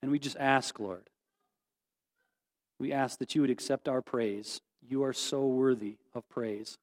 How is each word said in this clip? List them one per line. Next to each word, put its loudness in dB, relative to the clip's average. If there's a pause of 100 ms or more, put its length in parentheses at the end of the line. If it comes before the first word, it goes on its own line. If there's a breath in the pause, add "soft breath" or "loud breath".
And -2
we 4
just -8
ask, 2
Lord, -8 (1700)
we -4
ask -2
that -6
you 2
would 4
accept -2
our 0
praise. -4 (260)
You 0
are 0
so 0
worthy 4 (180)
of -8
praise. -6